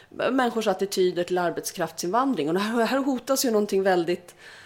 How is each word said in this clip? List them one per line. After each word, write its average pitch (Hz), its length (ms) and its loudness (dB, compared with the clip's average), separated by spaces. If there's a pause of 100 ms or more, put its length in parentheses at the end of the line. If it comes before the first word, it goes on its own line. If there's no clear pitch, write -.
människors 233 580 0
attityder 185 560 0
till 180 140 -2
arbetskraftsinvandring. 175 1080 -2
Och 160 60 0
det 185 60 2
här, 226 260 0
här 233 120 0
hotas 269 480 0
ju 240 60 2
någonting 208 320 2
väldigt 175 520 0 (300)